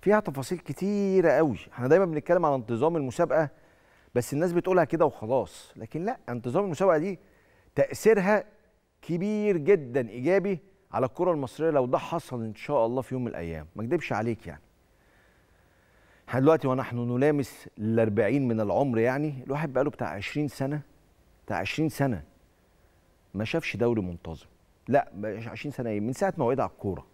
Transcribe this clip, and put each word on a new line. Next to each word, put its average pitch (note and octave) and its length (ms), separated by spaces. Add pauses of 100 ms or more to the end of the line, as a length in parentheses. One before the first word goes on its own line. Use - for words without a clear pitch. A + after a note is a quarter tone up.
فيها G#3 200
تفاصيل C#3 380
كتيره F#3+ 720
قوي. C3+ 280 (140)
احنا B2 160
دايما F3+ 160
بنتكلم E3+ 420
على C#3+ 80
انتظام B2 420
المسابقه، D3+ 540 (640)
بس B2 180
الناس E3 200
بتقولها F3+ 320
كده D#3+ 220
وخلاص، A#2 720
لكن D3+ 280
لا، A#3+ 140 (100)
انتظام B2 360
المسابقه F3+ 340
دي F3+ 200 (560)
تاثيرها G3+ 680 (580)
كبير G#3 540
جدا C3+ 520
ايجابي E3+ 500 (340)
على A#2+ 140
الكره F3 260
المصريه D3 380
لو C3+ 160
ده C#3 120
حصل C#3 440
ان A2 120
شاء B2 320
الله B2 160
في - 120
يوم B2+ 100
من A#2 60
الايام. E2 360 (100)
ما - 60
اكدبش C3+ 300
عليك A2+ 340
يعني. D2 160 (1700)
احنا B2 120
دلوقتي D3 280
ونحن B2 280
نلامس B2 720 (100)
الأربعين A2+ 680
من A2+ 120
العمر، A2 380
يعني C3 480
الواحد C#3+ 260
بقاله C3 180
بتاع A2+ 180
عشرين G#2 400
سنه، C#3+ 320 (680)
بتاع G2+ 100
عشرين A#2 320
سنه C3 340 (1120)
ما G2+ 100
شافش D#3+ 320
دوري A#2 260
منتظم. F2 440 (420)
لا، C3 260
بقى G2+ 220
عشرين A#2 360
سنه A#2+ 180
ايه؟ G#2 100
من A2 120
ساعه F#3+ 240
ما D3+ 80
وعد B2+ 160
على G2+ 100
الكوره. - 440